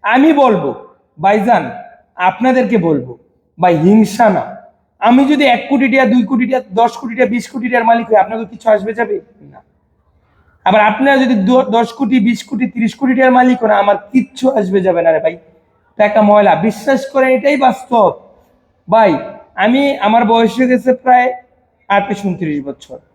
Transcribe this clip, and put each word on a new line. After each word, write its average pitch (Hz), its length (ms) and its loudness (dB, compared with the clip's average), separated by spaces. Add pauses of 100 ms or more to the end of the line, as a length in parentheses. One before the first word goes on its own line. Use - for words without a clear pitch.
আমি 262 300 2
বলবো 214 420 0 (460)
ভাইজান, 196 500 0 (440)
আপনাদেরকে 220 640 0
বলবো 139 400 -4 (420)
ভাই, 175 160 2
হিংসা 208 540 2
না। - 260 -6 (420)
আমি 247 260 4
যদি 285 200 0
এক 240 260 0
কোটি 262 260 0
টাকা, 262 140 2
দুই 240 120 2
কোটি 240 240 -2
টাকা, 254 260 -4
দশ 233 240 0
কোটি 226 180 -12
টাকা, 254 160 -2
বিশ 240 200 -6
কোটি 247 180 -8
টাকার 233 160 -2
মালিক 233 260 -2
হই, 220 60 2
আপনাকে 220 280 -2
কিছু - 260 -6
আসবে 214 240 -2
যাবে? 208 260 -6 (220)
না। 143 200 -20 (1000)
আবার 214 160 2
আপনারা 262 360 2
যদি 262 180 0
দ-, 240 280 2
দশ 226 300 -2
কোটি, 254 280 -2
বিশ 214 240 -2
কোটি, 240 260 -6
তিরিশ 226 240 -4
কোটি 262 200 -2
টাকার 254 180 4
মালিক 254 300 2
হন, 214 80 0
আমার 202 260 2
কিচ্ছু - 540 -2
আসবে 196 300 -2
যাবে 175 220 0
না 165 100 2
রে 156 80 0
ভাই, 165 180 -4 (580)
টাকা 208 260 2
ময়লা। 202 320 4
বিশ্বাস 226 560 -2
করেন, 262 180 0
এটাই 277 280 0
বাস্তব। 240 560 0 (800)
ভাই, 202 280 2 (360)
আমি, 254 440 0
আমার 226 260 0
বয়স 226 340 0
হয়ে 254 100 0
গেছে 254 260 0
প্রায় 254 380 0 (560)
আঠাশ 202 380 -2
ঊনত্রিশ 151 380 -6
বছর। - 340 -16 (160)